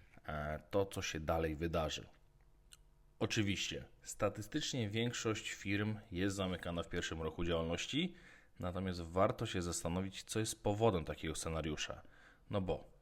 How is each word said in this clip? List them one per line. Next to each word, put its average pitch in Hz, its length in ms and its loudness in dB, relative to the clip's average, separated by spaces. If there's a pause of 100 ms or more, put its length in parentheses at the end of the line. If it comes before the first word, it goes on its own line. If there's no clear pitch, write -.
(260)
e, 76 340 -2 (100)
to, 98 160 4
co 98 160 -4
się - 180 -2
dalej 80 360 2
wydarzy. 80 500 0 (1120)
Oczywiście, 101 640 0 (180)
statystycznie 110 880 -2
większość 113 600 0
firm 104 460 0 (160)
jest 98 240 2
zamykana 90 460 0
w - 60 -6
pierwszym 85 340 -2
roku 80 220 0
działalności, 85 680 0 (460)
natomiast 90 420 -2
warto 95 440 4
się 92 160 0
zastanowić, 87 600 -2
co - 180 -2
jest - 220 -2
powodem 104 420 4
takiego 76 300 -4
scenariusza. 80 680 -2 (480)
No 104 100 2
bo 87 300 -2 (120)